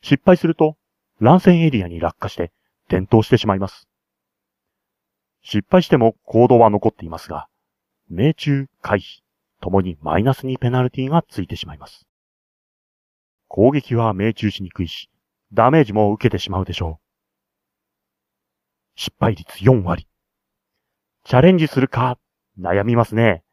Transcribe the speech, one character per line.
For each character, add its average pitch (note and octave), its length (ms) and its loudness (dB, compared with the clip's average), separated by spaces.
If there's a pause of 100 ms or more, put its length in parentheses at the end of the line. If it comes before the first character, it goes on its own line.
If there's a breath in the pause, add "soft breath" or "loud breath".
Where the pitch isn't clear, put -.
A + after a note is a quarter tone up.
失 - 220 -2
敗 F3+ 120 6
す - 100 -4
る E3 80 0
と、 D#3 220 -2 (440)
乱 D3 200 4
戦 F3 200 4
エ D#3+ 100 2
リ A2 140 -2
ア F2 40 -10
に E2+ 120 -10
落 E2+ 180 -4
下 G2 120 -10
し - 60 -20
て E2+ 140 -6 (380)
転 F#2 140 -2
倒 A2 200 4
し - 60 -4
て B2 80 2
し - 100 0
ま G2+ 80 0
い F#2+ 40 -6
ま F#2+ 100 -6
す。 - 200 -20 (1500)
失 - 280 -6
敗 F#3 120 4
し - 60 -8
て E3+ 100 2
も A2+ 260 2
行 A#2 240 4
動 B2 100 6
は A2+ 120 6
残 G#2 180 -2
っ G#2+ 40 -2
て - 120 -20
い E2 60 -12
ま D#2+ 80 -12
す - 100 -20
が、 D2+ 180 -12 (640)
命 A2 260 -2
中、 C#3 320 -4 (160)
回 G2+ 160 -2
避、 - 220 -12 (400)
と F#2+ 100 -8
も F#2+ 120 2
に F2+ 180 -6
マ D2+ 180 -2
イ G#2 60 0
ナ C3 100 0
ス - 120 -14
二 C3 120 -8
ペ A#2+ 120 -2
ナ B2+ 120 -2
ル B2+ 80 -2
テ - 120 -8
ィ C3 60 -6
が D#3+ 200 0
つ - 140 -12
い E2+ 40 -8
て - 80 -10
し - 120 -14
ま D2+ 80 -18
い D2 40 -20
ま - 80 -20
す。 - 220 -20 (1400)
攻 G#2+ 240 4
撃 C#3+ 240 -4
は A2+ 200 0
命 G#2 200 -2
中 G#2+ 160 -4
し G2 140 -12
に F2 80 -14
く - 100 -8
い E2 60 -6
し、 - 200 -16 (440)
ダ A#2 180 2
メ D#3 120 4
ー - 20 4
ジ G#2+ 80 -10
も G#2 200 0
受 G#2+ 160 0
け - 20 2
て F#2 80 -6
し - 120 -10
ま F#2 100 -4
う F#2 40 -4
で F2+ 80 -10
し - 100 -8
ょ E2 160 -8 (2000)
う。 - 20 -20
失 - 220 -12
敗 A#2 160 -2
率 - 260 -20
四 A2+ 220 2
割。 F2 240 -6 (1160)
チ - 120 0
ャ B2+ 40 6
レ F3 120 6
ン F#3 60 4
ジ D#3 100 0
す - 120 -2
る C3 60 2
か、 B2 320 -4 (400)
悩 F2+ 260 -2
み A#2 120 0
ま A#2 80 2
す - 100 -12
ね。 G#2+ 380 0